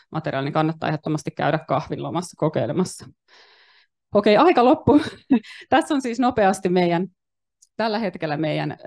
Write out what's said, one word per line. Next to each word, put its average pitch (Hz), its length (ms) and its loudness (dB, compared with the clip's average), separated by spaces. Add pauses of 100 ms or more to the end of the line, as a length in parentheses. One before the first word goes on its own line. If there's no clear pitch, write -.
(100)
materiaalia, 147 340 -6
niin 143 80 -6
kannattaa 156 360 -2
ehdottomasti 156 420 -6
käydä 147 280 -2 (100)
kahvilomassa 143 720 -6
kokeilemassa. 151 680 -4 (1080)
Okei, 208 220 4
aika 285 280 4
loppu. 294 360 4 (320)
<laughs> - 360 -4
Tässä 302 260 0
on 269 80 -2
siis 240 180 -6
nopeasti 208 480 2
meidän, 175 380 2 (720)
tällä 214 220 -2
hetkellä 170 380 -6
meidän 151 400 -4 (100)